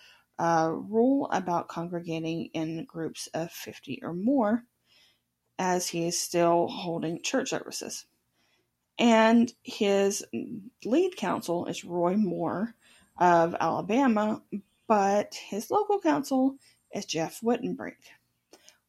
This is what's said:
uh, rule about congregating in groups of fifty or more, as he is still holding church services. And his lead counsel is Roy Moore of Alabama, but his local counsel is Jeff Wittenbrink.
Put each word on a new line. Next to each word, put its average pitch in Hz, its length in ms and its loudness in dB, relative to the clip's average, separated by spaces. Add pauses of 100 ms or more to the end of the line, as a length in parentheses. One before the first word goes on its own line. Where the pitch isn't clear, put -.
(400)
uh, 165 340 2
rule 233 580 2
about 175 380 -2
congregating 165 800 -6
in 160 360 -6
groups - 440 -10
of 160 220 -6
fifty - 540 -14
or - 80 -8
more, 220 540 0 (960)
as 180 280 0
he 170 180 -2
is 175 100 -4
still 170 520 2
holding 165 520 -6
church - 280 -2
services. - 560 -8 (920)
And 226 540 6 (100)
his 196 600 2 (640)
lead 349 320 0
counsel 175 480 -2
is - 180 -8
Roy 175 320 0
Moore 175 600 -2 (420)
of 170 420 4
Alabama, 214 840 2 (460)
but 202 480 2
his - 340 -10
local 415 300 2
counsel 269 560 2 (380)
is 208 120 -6
Jeff - 360 -4
Wittenbrink. - 560 -4 (920)